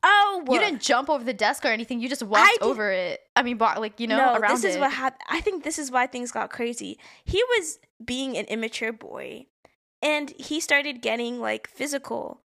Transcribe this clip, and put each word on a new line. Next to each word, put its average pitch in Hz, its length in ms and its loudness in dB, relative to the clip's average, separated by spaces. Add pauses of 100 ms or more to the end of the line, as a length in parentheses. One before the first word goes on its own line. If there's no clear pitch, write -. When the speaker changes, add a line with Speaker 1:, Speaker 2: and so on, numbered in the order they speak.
Speaker 1:
Oh! 403 480 6
Speaker 2:
You 262 120 4
didn't 349 200 0
jump 277 300 2
over 269 140 0
the 247 80 -2
desk 214 320 0
or 277 60 4
anything. 233 280 -2
You 240 100 -4
just 277 140 -4
walked 208 240 6
Speaker 1:
I 415 60 8
did- 466 100 0
Speaker 2:
over 214 300 0
it. 180 280 -2 (140)
I 254 80 4
mean, 240 160 -2
wa-, 220 180 4
like, 214 220 -6
you 233 80 -4
know, 220 100 2
Speaker 1:
No, 254 200 6
Speaker 2:
around 214 160 4
Speaker 1:
this 240 120 0
is 185 120 0
Speaker 2:
it. - 40 -2
Speaker 1:
what 277 120 2
hap-, 262 360 -4
I 330 120 -2
think 370 240 -4
this 311 120 -4
is 277 140 -6
why 247 160 2
things 247 240 -8
got 220 200 -6
crazy. 233 500 -8 (240)
He 392 180 0 (160)
was 330 220 -6 (240)
being 254 340 -4
an 208 60 -4
immature 226 480 -4
boy. - 540 -12 (540)
And 294 380 -2
he 302 220 -4
started 285 420 0
getting, 240 380 -4
like, 220 280 -4
physical. 277 800 -8